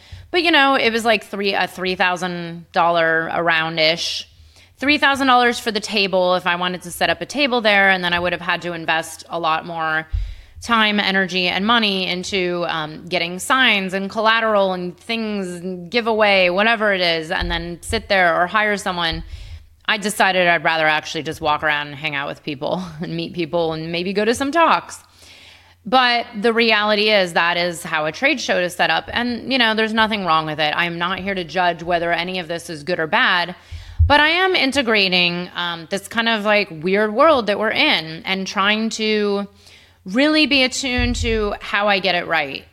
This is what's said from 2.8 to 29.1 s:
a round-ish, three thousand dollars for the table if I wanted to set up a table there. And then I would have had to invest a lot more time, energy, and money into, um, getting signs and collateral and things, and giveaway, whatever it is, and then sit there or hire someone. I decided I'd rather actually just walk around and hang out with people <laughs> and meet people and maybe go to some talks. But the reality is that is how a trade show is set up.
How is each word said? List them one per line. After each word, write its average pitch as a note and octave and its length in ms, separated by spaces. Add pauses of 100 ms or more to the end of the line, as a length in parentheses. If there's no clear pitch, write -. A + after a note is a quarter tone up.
a - 120
round-ish, E3 880 (480)
three C#4+ 200
thousand C#4 300
dollars B3 320
for A#3 120
the G#3 100
table F#3+ 540
if F3 100
I F3 120
wanted F3+ 240
to F3 100
set F3 180
up E3 120
a E3+ 40
table B3 360
there. G3+ 280
And F#3 140
then F3 80
I F3 80
would F3 140
have E3+ 80
had F3 220
to F3 100
invest D#3+ 560
a E3+ 100
lot D#3+ 260
more D#3+ 440 (520)
time, G#3+ 380
energy, F#3 480
and F3+ 180
money G#3 420
into, F3+ 600
um, D#3 380
getting F3 340
signs G#3 540
and G3 160
collateral G#3+ 640
and F3+ 240
things, G#3+ 500
and F3 420
giveaway, G#3+ 600
whatever G#3 440
it F#3 80
is, E3 300
and F3 180
then E3+ 320
sit - 280
there F3 320
or F3+ 40
hire G#3 300
someone. E3+ 480 (640)
I G#3+ 120
decided F#3+ 500
I'd E3+ 160
rather D#3+ 240
actually D#3 360
just D#3 180
walk D3+ 200
around D3 260
and D3 100
hang D3 180
out C#3+ 140
with - 120
people D3+ 400 (100)
<laughs> D#3 100
and E3 120
meet E3 200
people E3 400
and D#3+ 180
maybe F3+ 220
go G#3 100
to A3 100
some C#4 200
talks. D4+ 440 (880)
But A#3+ 400 (140)
the A3+ 140
reality G#3+ 560
is F#3 240
that F3 240
is F3 260
how D#3+ 220
a D#3 80
trade C4+ 260
show G3 200
is F3 140
set E3+ 160
up. D#3+ 220